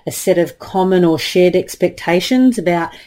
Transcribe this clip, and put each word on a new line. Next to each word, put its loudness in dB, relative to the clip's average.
a -8
set 0
of -2
common 0
or 2
shared 2
expectations 0
about -2